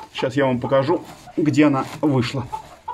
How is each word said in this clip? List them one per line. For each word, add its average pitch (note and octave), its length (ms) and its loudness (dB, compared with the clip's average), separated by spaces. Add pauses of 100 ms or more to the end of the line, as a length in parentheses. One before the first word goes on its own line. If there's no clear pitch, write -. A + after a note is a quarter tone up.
(140)
Щас A2+ 220 -4
я C#3 100 2
вам B2+ 140 0
покажу, C3+ 420 0 (340)
где D3+ 300 4
она C3+ 180 2 (160)
вышла. C3 460 0 (480)